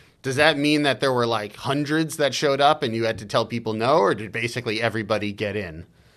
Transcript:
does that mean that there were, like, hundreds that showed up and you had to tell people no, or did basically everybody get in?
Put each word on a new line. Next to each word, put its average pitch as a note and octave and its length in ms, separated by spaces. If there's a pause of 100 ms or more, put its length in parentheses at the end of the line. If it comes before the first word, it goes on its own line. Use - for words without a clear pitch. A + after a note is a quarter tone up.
(220)
does C3 140
that D3+ 200
mean D3 280
that C3 160
there C#3 120
were, A#2+ 140
like, G#2+ 300
hundreds D3 600
that C#3+ 180
showed C#3 260
up D3+ 220
and A2+ 120
you A2+ 100
had A2 140
to G#2+ 80
tell A#2 180
people A2 300
no, B2 240
or F#3 160
did G#2 180
basically A#2 480
everybody G#2+ 500
get G2+ 260
in? E2+ 280 (320)